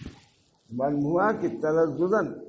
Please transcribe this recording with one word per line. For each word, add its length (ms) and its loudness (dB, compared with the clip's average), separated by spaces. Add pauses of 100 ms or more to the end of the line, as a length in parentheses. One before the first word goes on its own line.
(720)
معلوم 320 0
ہوا 280 2
کہ 160 -2
تلذذاً، 840 0 (140)